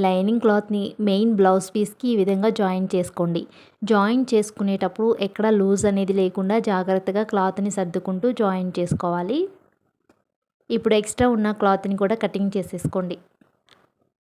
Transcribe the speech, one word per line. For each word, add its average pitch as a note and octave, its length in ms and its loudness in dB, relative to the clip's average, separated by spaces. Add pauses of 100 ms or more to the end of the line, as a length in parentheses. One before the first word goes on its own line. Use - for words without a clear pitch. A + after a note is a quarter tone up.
లైనింగ్ G3 400 2
క్లాత్ని G#3 360 2 (260)
మెయిన్ G#3 320 2
బ్లౌజ్ F#3+ 360 4
పీస్కి G#3 380 -2
ఈ - 80 0
విధంగా G3 280 2 (100)
జాయిన్ F#3 360 0
చేసుకోండి. F3 460 -2 (500)
జాయిన్ A3 400 2
చేసుకునేటప్పుడు G#3 760 0 (180)
ఎక్కడ G#3 180 -4 (140)
లూజ్ G3 320 2
అనేది G3 300 0
లేకుండా F#3+ 360 0 (120)
జాగ్రత్తగా F#3+ 640 0
క్లాత్ని G3 460 0
సర్దుకుంటూ F#3 520 -2 (120)
జాయిన్ F#3 380 -2
చేసుకోవాలి. F3 600 -2 (1300)
ఇప్పుడు A3+ 300 2
ఎక్స్ట్రా B3 380 2
ఉన్న G#3+ 100 2 (140)
క్లాత్ని G3 420 2
కూడా G#3 220 0
కటింగ్ G3 320 -2
చేసేసుకోండి. F3+ 600 -4 (1040)